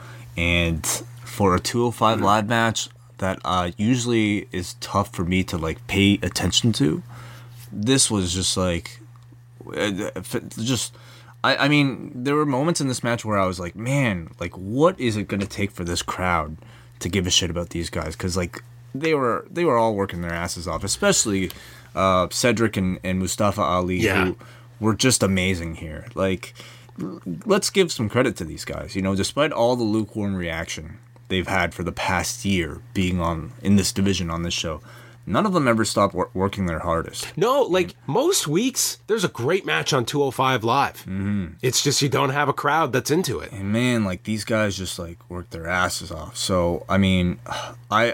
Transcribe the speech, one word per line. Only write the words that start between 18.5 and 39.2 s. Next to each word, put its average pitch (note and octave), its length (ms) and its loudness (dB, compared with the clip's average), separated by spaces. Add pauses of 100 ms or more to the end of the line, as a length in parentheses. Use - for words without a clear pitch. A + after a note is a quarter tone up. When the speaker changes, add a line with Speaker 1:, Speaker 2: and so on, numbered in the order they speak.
Speaker 1:
they D#3+ 180 0
were, A#2+ 360 2
they F3 160 -2
were C3 120 4
all A2+ 160 4
working F#2+ 280 -2
their E2+ 120 -4
asses E2+ 340 -4
off, E2 160 -4
especially, G2 680 2 (440)
uh, F#2 360 4
Cedric A2+ 440 2
and, F#2 280 0
and F#2 160 -2
Mustafa G2+ 420 0
Ali, F2+ 380 2
Speaker 2:
Yeah. F#2+ 260 4
Speaker 1:
who F#2 120 -2 (420)
were G#2+ 160 2
just B2+ 280 2
amazing F#2 520 0
here. D#2 400 -12
Like, F#2 380 -2 (480)
l-, - 200 -10 (240)
let's G#3 240 2
give F#3 220 2
some G#2+ 180 -2
credit B2 280 2
to F#2+ 60 -6
these D#2 220 -10
guys. D2+ 300 -8
You F#2+ 60 -2
know, G2 140 0
despite C#3 380 0
all A#2+ 240 2
the A#2+ 60 0
lukewarm G#2 520 -2
reaction E2 600 -6 (320)
they've F#2 180 0
had F2+ 260 0
for - 100 -6
the E2+ 80 -4
past - 540 -2
year E2 360 0 (120)
being F2+ 260 0
on, E2 340 -4 (100)
in G2+ 140 4
this F#2 140 2
division F#2 380 0
on E2+ 140 -4
this E2+ 100 -4
show, D#2 280 -6 (440)
none C3+ 220 0
of F#3+ 60 0
them D3+ 140 2
ever A2+ 180 4
stopped G2+ 280 0
wor-, F2+ 200 -2
working F#2+ 340 0
their E2 120 -2
hardest. E2 560 -4
Speaker 2:
No, B3 260 2
like, F3+ 340 0 (100)
most C4+ 420 2
weeks, G#3+ 600 0
there's G#3+ 160 0